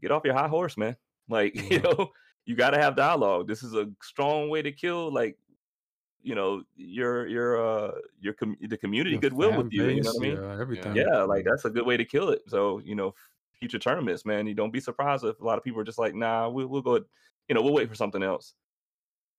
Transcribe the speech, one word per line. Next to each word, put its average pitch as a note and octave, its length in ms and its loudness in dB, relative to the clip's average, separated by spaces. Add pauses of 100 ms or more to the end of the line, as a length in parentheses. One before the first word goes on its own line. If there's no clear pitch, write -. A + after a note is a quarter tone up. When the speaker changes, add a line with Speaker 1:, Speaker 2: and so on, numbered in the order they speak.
Speaker 1:
get F#2 100 -2
off D3+ 140 2
your C3 100 2
high D3 140 2
horse, E3 280 -2
man." A2 200 -2 (320)
Like, G#2+ 260 2
<laughs> G2 160 -4
you F#3 100 4
Speaker 2:
Yeah. - 40 0
Speaker 1:
know, F3+ 260 2 (340)
you A#2 100 -6
gotta C3+ 240 4
have C#3+ 180 4
dialogue. B2 500 4
This A2 160 -6
is A2+ 120 -8
a G#2+ 160 0 (120)
strong D3 460 0
way D#3 140 -2
to D3+ 100 -4
kill, E3+ 400 -4
like, A#2 240 0 (840)
you A#2+ 120 -4
know, G2 280 0 (120)
your, A#2+ 520 -4
your, A#2+ 380 0
uh, G#2+ 280 0 (260)
your G2 140 -4
com-, A2 280 -4
the A2 160 -6
community C3+ 400 0
Speaker 2:
Your - 20 -2
Speaker 1:
goodwill C#3+ 360 2
with B2+ 120 0
Speaker 2:
fan G#2+ 40 -8
Speaker 1:
you, G2+ 180 2
you C3+ 140 2
know A2+ 60 0
Speaker 2:
base, A#2 100 -2
Speaker 1:
what C3 60 -2
I C#3 40 0
mean? - 120 -4
Speaker 2:
yeah, G2+ 180 -8
everything. A2+ 520 0
Speaker 1:
Yeah, A2 120 4
like, G2 220 2
Speaker 2:
Yeah. F#2 40 2
Speaker 1:
that's C#3 160 0
a A2 40 0
good A#2 160 0
way B2 120 2
to A#2 80 0
kill E3+ 240 0
it. - 200 2
So, G2+ 300 2
you G#2 160 -8
know, G2 140 -2
f-, - 60 -16 (440)
future A#2 200 -6
tournaments, B2 460 -2
man, G#2+ 220 -2
you G#2 80 -6
don't G#2+ 160 -2
be C3 80 -4
surprised C#3 460 -2
if A2 140 -4
a - 60 -18
lot A2+ 120 2
of A#2+ 60 -4
people A2+ 180 -6
are - 40 -2
just A2+ 140 -12
like, A2 160 0
"Nah, A2+ 340 0
we'll, C3 180 -6
we'll C3+ 160 -4
go, B2+ 120 2 (540)
you A#2+ 60 2
know, A2+ 80 4
we'll C#3+ 100 4
wait A2+ 160 2
for A2 60 -14
something G2+ 280 -2
else." - 320 -4 (840)